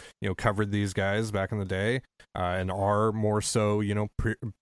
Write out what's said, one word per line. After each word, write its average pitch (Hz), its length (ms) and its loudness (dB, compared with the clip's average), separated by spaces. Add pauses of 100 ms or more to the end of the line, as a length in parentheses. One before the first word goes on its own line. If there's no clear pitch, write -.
(220)
you 101 80 -2
know, 90 60 -4
covered 104 360 0
these 101 220 0
guys 104 380 0
back 95 200 -2
in 110 60 -2
the 101 80 -2
day, 98 360 -2 (360)
uh, 90 220 -2
and 92 100 -2
are 104 420 2
more 107 300 2
so, 104 380 2
you 104 160 0
know, 104 140 0 (100)
pre-, 110 160 0 (260)